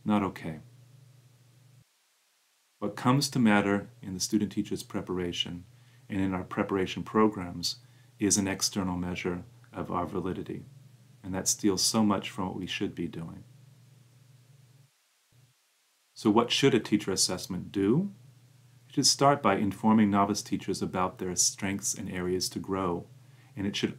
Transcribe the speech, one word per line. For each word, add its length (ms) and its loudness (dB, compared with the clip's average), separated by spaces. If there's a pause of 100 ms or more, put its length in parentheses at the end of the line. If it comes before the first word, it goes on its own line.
Not 200 2
okay. 360 -6 (2250)
What 180 -6
comes 320 2
to 100 0
matter 480 4 (140)
in 120 -8
the 60 -6
student 320 0
teacher's 320 -4
preparation 800 -6 (460)
and 100 -2
in 140 0
our 100 -2
preparation 600 -2
programs 720 0 (420)
is 180 4
an 100 2
external 500 -2
measure 460 -4 (280)
of 180 -6
our 160 -2
validity, 600 -6 (580)
and 100 -8
that 140 -4
steals 340 2
so 220 2
much 260 2
from 180 -6
what 100 -8
we 100 -6
should 260 -4
be 140 -6
doing. 360 -12 (2750)
So 160 2
what 220 4
should 240 4
a 40 4
teacher 320 0
assessment 600 -2
do? 400 2 (760)
It 80 -20
should 120 2
start 340 4
by 140 4
informing 560 4
novice 300 2
teachers 400 -4
about 360 -2
their 180 -4
strengths 600 0
and 160 -8
areas 380 -2
to 100 -8
grow, 460 -2 (500)
and 100 -4
it 100 -4
should 240 -2